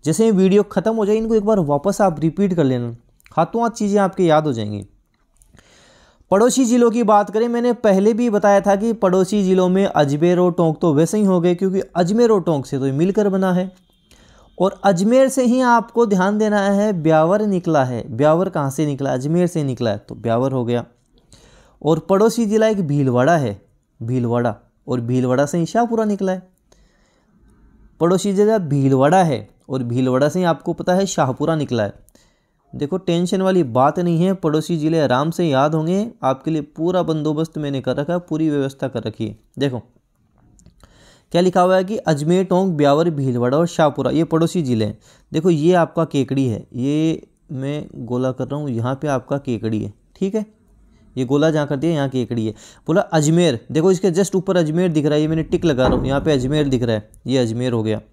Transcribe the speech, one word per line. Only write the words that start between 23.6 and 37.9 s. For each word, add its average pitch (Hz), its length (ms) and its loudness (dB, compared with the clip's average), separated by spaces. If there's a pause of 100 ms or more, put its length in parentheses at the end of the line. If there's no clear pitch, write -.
भीलवाड़ा, 120 540 -2 (320)
और 127 140 -4
भीलवाड़ा 127 460 0
से 170 120 -4
ही 165 80 0
शाहपुरा 226 380 -2
निकला 196 280 -2
है। 185 160 -10 (1500)
पड़ोसी 185 320 2
ज़िला 208 280 2
भीलवाड़ा 139 640 2
है 123 240 -2 (200)
और 131 140 -4
भीलवाड़ा 127 460 0
से 180 100 -2
ही 180 60 0
आपको 170 280 -2
पता 180 220 -2
है 196 120 2
शाहपुरा 147 500 -2
निकला 123 260 -2
है। 101 120 -4 (760)
देखो, 143 260 -6
टेंशन 180 440 -2
वाली 190 220 2
बात 131 340 2
नहीं 170 240 0
है, 190 120 2
पड़ोसी 156 420 -2
ज़िले 160 240 0
आराम 135 300 0
से 175 140 -2
याद 147 300 0
होंगे। 180 320 -2 (160)
आपके 135 280 -4
लिए 156 120 -4 (140)
पूरा 175 260 -2
बंदोबस्त 156 560 -4
मैंने 139 220 -4
कर 123 160 -4